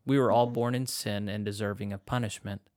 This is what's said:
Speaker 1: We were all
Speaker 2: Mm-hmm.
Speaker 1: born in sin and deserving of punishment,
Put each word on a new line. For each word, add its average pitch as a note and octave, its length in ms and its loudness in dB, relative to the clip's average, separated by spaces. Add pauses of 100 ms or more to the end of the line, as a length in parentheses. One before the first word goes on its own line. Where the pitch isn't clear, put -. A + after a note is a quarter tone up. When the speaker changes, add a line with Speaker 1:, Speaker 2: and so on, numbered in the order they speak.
Speaker 1:
We C3+ 140 4
were A#2+ 100 4
all A#2+ 160 6
Speaker 2:
Mm-hmm. A#2+ 80 -4
Speaker 1:
born A#2+ 220 0
in B2+ 100 -2
sin G#2 420 -4
and G#2 160 -4
deserving G2+ 480 -4
of - 140 -10
punishment, G#2+ 540 -4 (160)